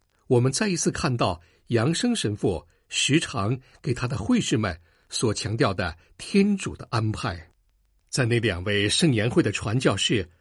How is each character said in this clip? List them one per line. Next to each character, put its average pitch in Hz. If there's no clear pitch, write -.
我 123
们 131
再 214
一 180
次 165
看 131
到 104
杨 117
生 240
神 104
父 90
时 -
常 110
给 120
他 120
的 139
会 247
士 -
们 98
所 113
强 113
调 120
的 87
天 202
主 -
的 -
安 110
排。 90
在 131
那 117
两 92
位 101
圣 151
言 110
会 160
的 107
传 110
教 127
士 104